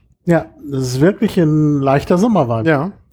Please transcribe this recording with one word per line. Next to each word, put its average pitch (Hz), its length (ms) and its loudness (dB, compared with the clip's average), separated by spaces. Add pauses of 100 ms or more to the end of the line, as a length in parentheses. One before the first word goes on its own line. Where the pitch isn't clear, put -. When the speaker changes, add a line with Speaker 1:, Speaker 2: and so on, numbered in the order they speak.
(260)
Speaker 1:
Ja, 165 220 0 (220)
das 135 140 -6
ist 127 180 -4
wirklich 196 360 0
ein 151 440 2
leichter 139 360 0
Sommerwein. 160 480 0
Speaker 2:
Ja. 151 180 0 (280)